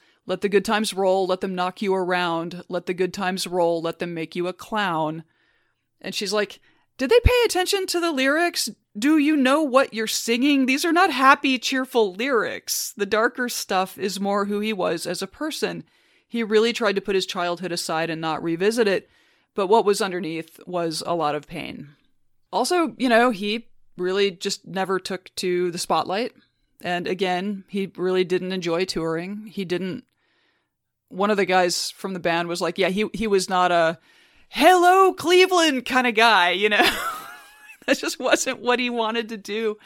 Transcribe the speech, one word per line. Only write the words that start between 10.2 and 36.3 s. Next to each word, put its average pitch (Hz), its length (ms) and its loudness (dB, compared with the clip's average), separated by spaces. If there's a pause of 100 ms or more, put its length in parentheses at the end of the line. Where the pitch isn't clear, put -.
These 262 180 0
are 339 80 0
not 349 200 4
happy, 269 460 4
cheerful 247 560 -2
lyrics. 196 840 -4
The 202 80 -2
darker 233 420 0
stuff 190 500 -4
is 196 220 -6
more 202 260 -2
who 202 140 -4
he 214 140 -2
was 180 320 -2
as 175 160 -6
a 196 60 -6
person." 196 580 -8 (420)
He 233 160 -4
really 220 300 4
tried 208 220 0
to 196 60 -2
put 196 140 -2
his 185 100 0
childhood 175 460 -4
aside 165 380 -4
and 160 100 -6
not 160 240 -4
revisit 196 460 2
it, - 200 0 (440)
but 196 140 -2
what 202 180 4
was 202 160 2
underneath 175 640 -6
was 170 400 -4
a - 80 -2
lot 151 220 0
of 147 120 -8
pain. 139 420 -12 (600)
Also, 254 460 0
you 262 100 0
know, 233 220 6
he 208 380 -4 (300)
really 190 340 0
just 190 340 -8
never 185 340 -2
took - 360 -10
to 180 360 -2
the 165 60 -8
spotlight. 185 560 -2 (500)
And 175 220 -4
again, 190 640 -4
he 196 280 -6
really 185 280 0
didn't 180 300 -2
enjoy 175 320 -2
touring. 180 600 -6
He 196 180 -8
didn't, 175 380 -6 (1080)
one 196 200 0
of 214 80 2
the 202 80 2
guys 180 460 2
from 190 220 -10
the 185 60 -8
band 170 280 -2
was 170 120 -6
like, 175 180 -4
"Yeah, 180 120 2
he, 208 240 -2
he 220 140 -4
was 196 220 0
not 180 220 2
a 170 280 2 (500)
'hello, 359 640 6
Cleveland' 339 720 4
kind 254 220 0
of 233 80 -2
guy," 202 360 6